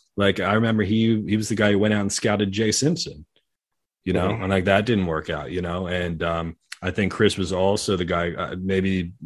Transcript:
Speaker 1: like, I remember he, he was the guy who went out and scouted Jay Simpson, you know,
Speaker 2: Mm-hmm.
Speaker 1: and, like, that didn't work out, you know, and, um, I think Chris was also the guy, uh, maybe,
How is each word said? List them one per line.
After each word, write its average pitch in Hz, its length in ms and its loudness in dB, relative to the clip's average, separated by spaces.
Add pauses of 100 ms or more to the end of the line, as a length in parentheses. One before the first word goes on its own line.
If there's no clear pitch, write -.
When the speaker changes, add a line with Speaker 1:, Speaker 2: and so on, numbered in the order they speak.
(160)
Speaker 1:
like, 98 240 2
I 95 140 2
remember 110 300 2
he, 110 440 2
he 104 100 2
was 107 120 -4
the 113 60 -2
guy 104 160 4
who 101 80 4
went 104 160 4
out 104 60 0
and 98 120 -2
scouted 104 380 0
Jay 107 200 0
Simpson, 127 540 -2 (800)
you 92 100 -2
know, 87 160 0
Speaker 2:
Mm-hmm. 107 140 -4
Speaker 1:
and, 95 80 -2
like, 95 140 0
that 101 200 2
didn't 104 220 2
work 80 240 -4
out, 73 200 -6
you 90 100 -4
know, 90 260 -4
and, 87 340 -4
um, 82 360 -4 (260)
I 92 80 -4
think 95 220 0
Chris 104 240 2
was 92 160 -2
also 98 420 0
the 90 100 0
guy, 85 280 -2
uh, 90 260 -8
maybe, 95 540 0 (120)